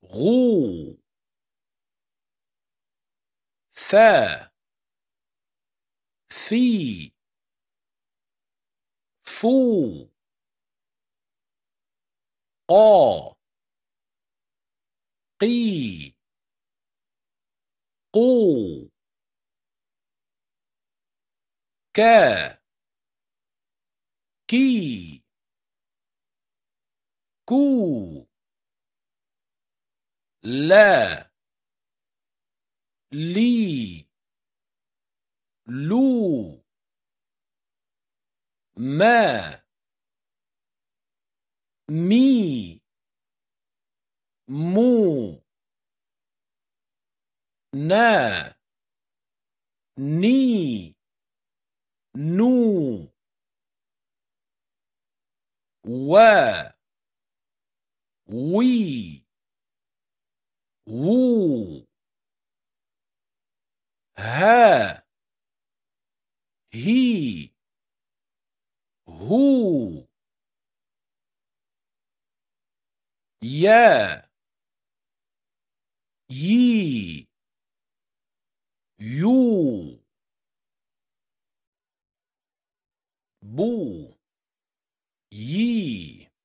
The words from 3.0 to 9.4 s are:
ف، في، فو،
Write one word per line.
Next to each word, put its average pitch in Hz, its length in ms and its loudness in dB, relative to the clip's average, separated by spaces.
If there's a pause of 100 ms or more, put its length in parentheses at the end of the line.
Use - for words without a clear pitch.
ف، - 220 -6 (2250)
في، 190 840 -4 (2000)
فو، 202 880 -2 (2500)